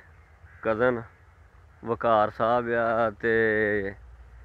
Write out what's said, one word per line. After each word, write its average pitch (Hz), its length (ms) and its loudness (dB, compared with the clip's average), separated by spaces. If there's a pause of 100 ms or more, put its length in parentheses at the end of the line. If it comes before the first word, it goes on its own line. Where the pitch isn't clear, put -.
(640)
ਕਜ਼ਨ 113 400 0 (800)
ਵਕਾਰ 113 460 2
ਸਾਹਿਬ 117 380 -2
ਆ, 117 420 0
ਤੇ 107 840 0 (500)